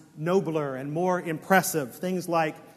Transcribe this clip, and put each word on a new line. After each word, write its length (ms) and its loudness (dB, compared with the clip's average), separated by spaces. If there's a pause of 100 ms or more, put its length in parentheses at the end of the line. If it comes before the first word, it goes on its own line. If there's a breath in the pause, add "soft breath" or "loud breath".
(140)
nobler 640 0
and 160 -8
more 260 0
impressive. 760 2
Things 340 -4
like 260 0 (220 loud breath)